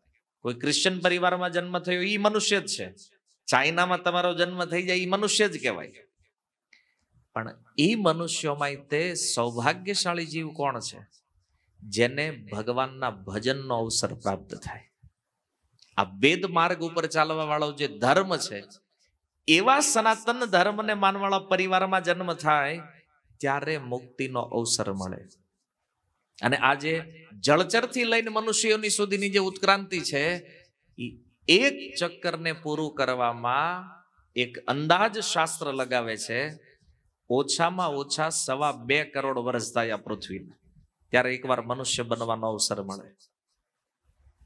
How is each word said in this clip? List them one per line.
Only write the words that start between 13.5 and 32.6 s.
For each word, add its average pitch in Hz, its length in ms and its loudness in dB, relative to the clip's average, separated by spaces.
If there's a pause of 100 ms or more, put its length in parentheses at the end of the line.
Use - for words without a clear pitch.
અવસર 113 360 -2
પ્રાપ્ત - 420 -6
થાય. - 340 -14 (1080)
આ 101 60 2
વેદ 131 420 2
માર્ગ 170 360 2
ઉપર 165 240 -2
ચાલવા 160 380 0
વાળો 151 300 -2
જે 139 140 -4
ધર્મ 156 500 2
છે, 104 260 -8 (840)
એવા 214 320 6
સનાતન 233 640 2
ધર્મને 208 480 2
માનવાળા 196 460 2
પરિવારમાં 185 640 2
જન્મ 175 300 0
થાય, 147 460 2 (580)
ત્યારે 143 400 0
મુક્તિનો 127 640 -4
અવસર 113 520 -2
મળે. 92 340 -8 (1120)
અને 127 160 2
આજે 143 680 0 (140)
જળચરથી 226 640 2
લઈને 226 260 2
મનુષ્યોની 220 600 0
સુધીની 202 400 0
જે 196 100 4
ઉત્ક્રાંતિ 190 600 0
છે, 156 500 -2 (500)
ઈ - 240 -12 (240)
એક 262 520 4
ચક્કરને 170 540 -4
પૂરું 151 420 -4